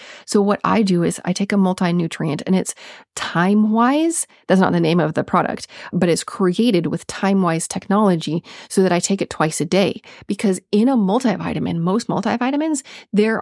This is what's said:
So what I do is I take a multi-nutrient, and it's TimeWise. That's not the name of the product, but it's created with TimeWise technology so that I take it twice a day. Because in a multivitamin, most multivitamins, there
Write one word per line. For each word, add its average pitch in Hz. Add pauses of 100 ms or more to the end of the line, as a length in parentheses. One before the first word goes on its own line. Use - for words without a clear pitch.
(260)
So 208
what 202
I 196
do 180
is 165
I 180
take 202
a 202
multi-nutrient, 170
and 190
it's - (400)
TimeWise. 226 (220)
That's 190
not -
the 170
name 170
of 156
the -
product, - (280)
but 180
it's -
created 180
with 160
TimeWise 185
technology 180 (240)
so 196
that 180
I 175
take 196
it -
twice -
a 147
day. 185 (260)
Because 196 (140)
in 220
a 269
multivitamin, 185
most 185
multivitamins, 247 (300)
there 214 (120)